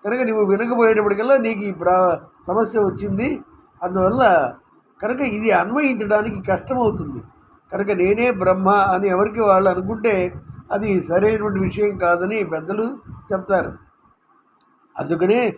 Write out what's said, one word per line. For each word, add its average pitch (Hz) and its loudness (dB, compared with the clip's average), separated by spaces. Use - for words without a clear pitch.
కనుక 233 -2
నువ్వు 220 2
వినకపోయేటప్పటికల్లా 220 2
నీకు 226 0
ఈ 202 -6
ప్రా-, 180 2
సమస్య 220 0
వచ్చింది. 202 -2
అందువల్ల 185 2
కనుక 247 -4
ఇది 220 -2
అన్వయించడానికి 214 0
కష్టమవుతుంది. 190 -2
కనుక 196 -4
నేనే 208 2
బ్రహ్మ 185 0
అని 196 2
ఎవరికి 208 0
వాళ్ళు 196 4
అనుకుంటే 190 -2
అది 202 0
సరైనటువంటి 202 0
విషయం 196 -2
కాదని 180 0
పెద్దలు 190 -6
చెప్తారు. 190 -2
అందుకనే 185 0